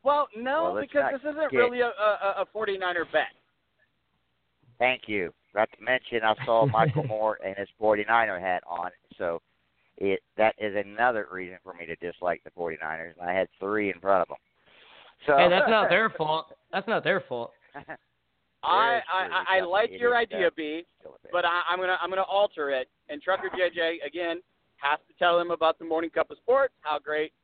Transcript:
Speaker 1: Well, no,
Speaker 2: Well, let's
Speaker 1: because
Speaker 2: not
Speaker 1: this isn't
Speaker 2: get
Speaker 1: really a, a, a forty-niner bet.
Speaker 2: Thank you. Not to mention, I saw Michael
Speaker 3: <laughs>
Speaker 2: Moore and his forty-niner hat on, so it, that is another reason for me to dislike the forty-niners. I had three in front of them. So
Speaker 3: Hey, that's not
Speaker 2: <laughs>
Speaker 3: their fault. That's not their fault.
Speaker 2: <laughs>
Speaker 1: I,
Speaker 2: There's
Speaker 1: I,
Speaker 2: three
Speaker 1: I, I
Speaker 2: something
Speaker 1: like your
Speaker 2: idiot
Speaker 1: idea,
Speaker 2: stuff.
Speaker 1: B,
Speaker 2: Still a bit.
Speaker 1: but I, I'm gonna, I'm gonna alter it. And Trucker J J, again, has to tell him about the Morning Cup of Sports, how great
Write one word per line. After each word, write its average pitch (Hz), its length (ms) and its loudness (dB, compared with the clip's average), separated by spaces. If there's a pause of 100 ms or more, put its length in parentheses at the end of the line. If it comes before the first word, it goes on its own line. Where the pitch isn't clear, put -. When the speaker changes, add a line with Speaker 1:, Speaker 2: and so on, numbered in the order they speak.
Speaker 1:
Well, 285 320 2
no, 262 280 -2
Speaker 2:
Well, - 100 -2
let's 214 140 -4
Speaker 1:
because 285 220 0
Speaker 2:
not 262 140 -6
Speaker 1:
this 294 80 -6
isn't 294 200 -2
Speaker 2:
get 262 60 2
Speaker 1:
really 247 220 4
a, 240 80 2
a, 196 540 0
a 180 100 0
forty-niner 190 600 -4
bet. 139 140 2 (1500)
Speaker 2:
Thank 127 300 0
you. 95 260 -4 (220)
Not 110 200 2
to 98 80 -20
mention, 120 400 -2
I 110 120 4 (100)
saw 113 220 4
Michael 113 360 2
Speaker 3:
<laughs> 135 40 -6
Speaker 2:
Moore 107 360 -2
and 95 140 -6
his 98 100 -8 (120)
forty-niner 107 600 2
hat 90 300 0
on, 87 220 -6 (260)
so 85 240 -4 (560)
it, 95 240 -2 (160)
that 107 220 4
is 104 160 -4
another 104 560 0
reason 92 320 -10
for 92 100 -16
me 85 140 -14
to 80 80 -8
dislike 87 480 -4
the 80 80 -18
forty-niners. 82 720 -8
I 87 80 -4
had 92 160 0 (120)
three 101 320 -2
in 87 80 -8
front 95 220 4
of - 60 0
them. 67 100 -14 (880)
So 143 120 4
Speaker 3:
Hey, 175 120 8
that's 196 200 4
not 214 200 4
Speaker 2:
<laughs> - 0 -
Speaker 3:
their 208 220 2
fault. 156 360 -4 (240)
That's - 160 -6
not 180 160 -2
their 147 240 0
fault. 120 260 -8 (100)
Speaker 2:
<laughs> - 100 -20 (880)
Speaker 1:
I, 196 260 4
Speaker 2:
There's 233 140 0 (100)
Speaker 1:
I, 185 120 0
Speaker 2:
three - 80 -8
Speaker 1:
I, 185 60 0 (160)
I 190 40 6
Speaker 2:
something 175 120 -2
Speaker 1:
like 220 200 2
your 240 280 0
Speaker 2:
idiot 226 140 -2
Speaker 1:
idea, 180 140 0
Speaker 2:
stuff. - 100 0
Speaker 1:
B, 160 260 -6 (160)
Speaker 2:
Still - 160 -20
a - 80 -20
bit. - 80 -16
Speaker 1:
but 175 140 0
I, 175 240 0
I'm 180 100 0
gonna, 185 200 0
I'm 175 100 -4
gonna 190 120 -2
alter 185 480 0
it. 131 180 -2 (220)
And 147 120 -10
Trucker 190 340 -2
J 180 180 2
J, 170 320 -2
again, 170 360 -6 (360)
has 147 300 0
to - 100 -20
tell 175 220 4
him 175 100 -2
about 160 300 0
the 165 60 -12
Morning 165 260 -2
Cup 160 180 -2
of 147 80 -16
Sports, 262 440 2
how 151 180 -4
great 151 340 -4 (100)